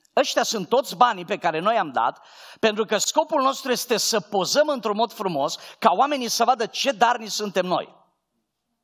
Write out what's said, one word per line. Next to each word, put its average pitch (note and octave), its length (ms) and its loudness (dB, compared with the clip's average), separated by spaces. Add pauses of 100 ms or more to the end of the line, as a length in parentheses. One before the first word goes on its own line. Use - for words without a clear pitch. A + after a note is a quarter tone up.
(160)
ăștia C#4 260 2
sunt G3+ 260 -4
toți A#3+ 280 0
banii G#3 280 2
pe F3 140 -4
care D#3+ 200 -2
noi G#3+ 180 0
am E3+ 140 0
dat, B2 360 -2 (340)
pentru G#3+ 240 2
că G3+ 140 0
scopul D4+ 440 0
nostru C4 280 -2
este A#3 260 0
să G#3 240 0
pozăm G#3 480 0
într-un A3 280 -2
mod A3 160 0
frumos, E3 440 -4 (220)
ca A3 140 4
oamenii B3+ 360 0
să A#3 160 0
vadă A3+ 220 2
ce - 240 -2
darnici A3+ 400 0
suntem F#3+ 360 -4
noi.” D#3 300 -4 (880)